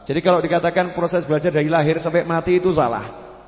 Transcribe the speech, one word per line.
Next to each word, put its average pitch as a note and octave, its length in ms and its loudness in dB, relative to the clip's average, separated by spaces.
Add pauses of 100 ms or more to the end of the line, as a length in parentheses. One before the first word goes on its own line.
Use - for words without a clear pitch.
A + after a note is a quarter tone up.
Jadi D#3 160 -4
kalau F3 240 2
dikatakan E3+ 480 0
proses E3+ 320 -2
belajar D3+ 320 0
dari D#3 160 2
lahir D#3+ 320 2
sampai E3 240 0
mati E3+ 320 2
itu F3+ 160 0
salah. A#2 560 -2 (160)